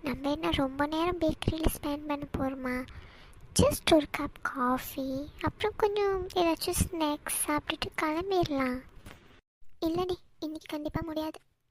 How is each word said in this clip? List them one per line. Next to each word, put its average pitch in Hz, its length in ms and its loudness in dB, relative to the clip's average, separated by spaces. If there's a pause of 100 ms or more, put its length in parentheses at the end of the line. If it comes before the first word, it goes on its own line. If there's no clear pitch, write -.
நம்ம 269 280 -2
என்ன 330 160 0 (100)
ரொம்ப 277 320 0
நேரம் 339 300 2
பேக்கரியில் 311 520 2
ஸ்பெண்ட் 294 360 -4
பண்ண 285 140 -2 (120)
போகிறோமா? 262 400 -2 (840)
just - 380 6
ஒரு 285 100 4 (100)
கப் 294 220 -4 (140)
காஃபி, 262 560 0 (380)
அப்புறம் 415 360 -2
கொஞ்சம் 403 340 4 (240)
ஏதாச்சும் 339 400 2
ஸ்நாக்ஸ் 302 640 0
சாப்பிட்டுட்டு - 440 -4 (120)
கிளம்பிடலாம். 311 760 0 (1080)
இல்லடி, 359 280 0 (300)
இன்னைக்கு 311 280 -10
கண்டிப்பா 302 340 -4
முடியாது. 311 320 -4 (320)